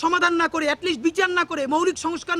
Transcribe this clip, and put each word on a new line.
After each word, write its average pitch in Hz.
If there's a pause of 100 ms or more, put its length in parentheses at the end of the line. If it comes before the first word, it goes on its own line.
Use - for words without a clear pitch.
সমাধান 349
না 330
করে, 320 (100)
at -
least 311
বিচার 359
না 339
করে, 302 (100)
মৌলিক 349 (100)
সংস্কার 339